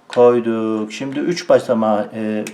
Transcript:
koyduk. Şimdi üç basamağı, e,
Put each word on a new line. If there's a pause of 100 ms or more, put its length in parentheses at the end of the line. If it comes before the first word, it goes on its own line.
koyduk.
Şimdi
üç
basamağı,
e,